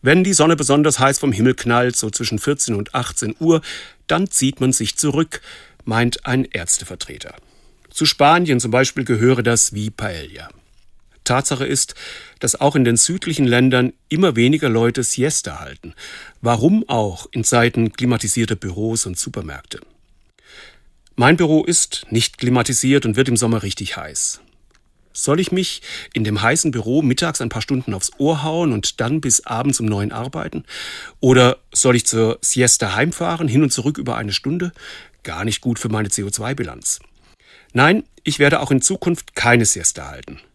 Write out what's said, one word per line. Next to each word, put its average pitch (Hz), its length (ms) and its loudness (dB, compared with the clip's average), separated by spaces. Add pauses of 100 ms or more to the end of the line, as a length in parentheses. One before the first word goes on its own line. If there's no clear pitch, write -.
Wenn 165 220 6
die 190 100 2
Sonne 160 220 6
besonders 147 440 2
heiß 135 200 2
vom 139 120 0
Himmel 117 240 4
knallt, 120 400 0
so 107 140 -2
zwischen 110 300 -4
vierzehn 139 360 -2
und 98 200 -6
achtzehn 120 440 -4
Uhr, 160 220 4 (460)
dann 175 220 0
zieht - 320 0
man 127 100 2
sich - 260 -4
zurück, 151 440 -2 (420)
meint 117 420 -2
ein 127 200 0
Ärztevertreter. - 920 -8 (540)
Zu - 160 -2
Spanien 151 540 4
zum 113 120 -2
Beispiel 131 320 2
gehöre 120 400 2
das 117 300 2
wie 107 160 -4
Paella. 85 600 -12 (760)
Tatsache 135 420 -2
ist, - 280 -2 (460)
dass - 200 -2
auch 143 160 4
in 135 80 4
den 117 140 4
südlichen 165 480 0
Ländern 123 480 4 (160)
immer 160 260 2
weniger 135 340 2
Leute 117 340 2
Siesta 123 560 -4
halten. 65 340 -16 (480)
Warum 127 480 2
auch 104 420 -2
in 117 120 -6
Zeiten 117 500 2
klimatisierter 113 600 -2
Büros 104 500 -6
und 90 140 -10
Supermärkte? - 640 -10 (1300)
Mein 143 220 4
Büro 156 260 4
ist - 460 -2
nicht - 300 -2
klimatisiert 127 680 2
und 110 120 0
wird 131 100 2
im 120 100 2
Sommer 113 240 0
richtig - 360 -8
heiß. - 440 -8 (720)
Soll 151 260 0
ich 185 120 -2
mich 185 300 -4 (320)
in 110 100 -2
dem 107 180 -2
heißen 139 300 2
Büro 120 300 0
mittags 147 400 0
ein 113 80 -4
paar 113 120 -6
Stunden 135 320 -4
aufs 127 240 -6
Ohr 147 260 0
hauen 160 280 0
und - 300 -4
dann 139 200 -2
bis - 240 0
abends 127 340 -2
um 113 60 -4
neun 101 260 -2
arbeiten? - 520 -8 (560)
Oder 127 400 6 (120)
soll 127 260 4
ich 117 80 -2
zur 110 360 0
Siesta 117 540 0
heimfahren, 170 520 -2
hin 131 140 2
und 139 100 2
zurück 139 260 -4
über 123 180 -6
eine 110 180 -6
Stunde? 175 380 -4 (520)
Gar 85 220 -8
nicht 110 160 -4
gut 120 160 -2
für 113 120 -6
meine 107 200 -2
C - 140 -2
O 101 60 -6
zwei 117 260 -6
Bilanz. - 440 -8 (760)
Nein, 156 300 4 (200)
ich - 160 -4
werde 143 220 4
auch 139 100 -2
in 131 100 4
Zukunft - 540 -2
keine 120 300 4
Siesta 82 420 -2
halten. 71 320 -16 (160)